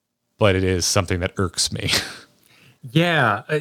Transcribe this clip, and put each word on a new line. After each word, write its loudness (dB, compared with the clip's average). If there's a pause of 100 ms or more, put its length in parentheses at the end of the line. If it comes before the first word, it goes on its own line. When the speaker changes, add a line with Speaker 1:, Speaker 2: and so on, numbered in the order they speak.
(400)
Speaker 1:
but 4
it 0
is 0
something 0
that -4
irks -2
me. -6
<laughs> 0 (880)
Speaker 2:
Yeah, 2
uh, -2